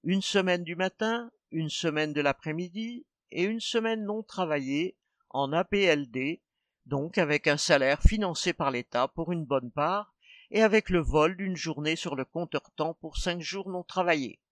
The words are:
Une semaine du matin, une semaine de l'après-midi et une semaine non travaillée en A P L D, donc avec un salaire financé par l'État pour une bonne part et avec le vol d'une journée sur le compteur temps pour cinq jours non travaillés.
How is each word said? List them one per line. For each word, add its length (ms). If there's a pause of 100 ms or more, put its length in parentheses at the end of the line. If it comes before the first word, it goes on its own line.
Une 180
semaine 400
du 140
matin, 540 (200)
une 180
semaine 440
de 80
l'après-midi 840 (260)
et 140
une 160
semaine 440
non 180
travaillée 760 (340)
en 220
A 120
P 180
L 280
D, 320 (440)
donc 320
avec 280
un 100
salaire 460
financé 500
par 180
l'État 380
pour 240
une 120
bonne 260
part 440 (360)
et 120
avec 280
le 100
vol 360
d'une 200
journée 400
sur 180
le 100
compteur 480
temps 220
pour 220
cinq 240
jours 280
non 140
travaillés. 580 (120)